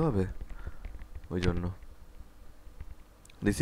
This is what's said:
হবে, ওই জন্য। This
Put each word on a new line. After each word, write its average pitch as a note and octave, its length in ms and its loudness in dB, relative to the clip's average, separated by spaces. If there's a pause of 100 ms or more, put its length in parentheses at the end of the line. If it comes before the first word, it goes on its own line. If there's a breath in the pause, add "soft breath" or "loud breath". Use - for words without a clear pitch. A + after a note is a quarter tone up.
হবে, G2+ 180 6 (1080 soft breath)
ওই F2+ 120 2
জন্য। F2 180 4 (1800)
This G2+ 160 6